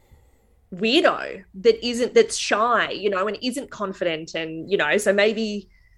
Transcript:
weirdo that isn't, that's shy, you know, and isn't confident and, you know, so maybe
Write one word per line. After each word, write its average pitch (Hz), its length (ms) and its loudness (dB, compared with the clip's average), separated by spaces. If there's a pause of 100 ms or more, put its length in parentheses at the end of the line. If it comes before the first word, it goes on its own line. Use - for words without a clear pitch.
(720)
weirdo 202 720 0 (180)
that 226 260 4
isn't, 240 260 -2
that's - 240 4
shy, 214 540 0
you 202 180 -2
know, 196 180 0
and 214 140 -6
isn't 247 300 -6
confident 175 640 -4
and, 160 340 -8
you 190 80 0
know, 156 200 2
so 202 140 2
maybe 208 560 0 (300)